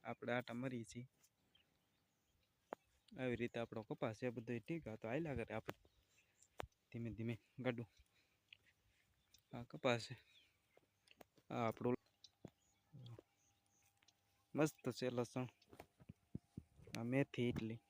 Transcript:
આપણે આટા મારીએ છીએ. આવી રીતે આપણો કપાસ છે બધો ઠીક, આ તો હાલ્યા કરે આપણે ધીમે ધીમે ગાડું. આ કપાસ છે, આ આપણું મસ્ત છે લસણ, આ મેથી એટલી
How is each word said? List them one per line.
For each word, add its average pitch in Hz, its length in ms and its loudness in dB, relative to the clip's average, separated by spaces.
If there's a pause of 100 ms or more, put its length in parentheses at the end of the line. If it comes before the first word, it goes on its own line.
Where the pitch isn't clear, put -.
આપણે 120 240 0
આટા 120 280 2
મારીએ 127 300 -2
છીએ. 123 160 -8 (2000)
આવી 127 220 2
રીતે 117 200 2
આપણો 113 280 -2
કપાસ 131 320 0
છે 127 160 2
બધો 120 220 -2
ઠીક, 160 280 -4
આ 110 140 -6
તો 113 80 -6
હાલ્યા 139 320 0
કરે 107 160 -4
આપણે - 180 -4 (1160)
ધીમે 117 260 -2
ધીમે 117 180 0 (300)
ગાડું. 123 240 0 (1600)
આ 120 180 -6
કપાસ 123 360 4
છે, 120 80 -8 (1400)
આ 123 120 2
આપણું 123 320 2 (2500)
મસ્ત 147 300 4 (140)
છે 127 80 0 (100)
લસણ, 123 320 0 (1500)
આ 113 140 -2
મેથી 127 400 4
એટલી 113 380 -2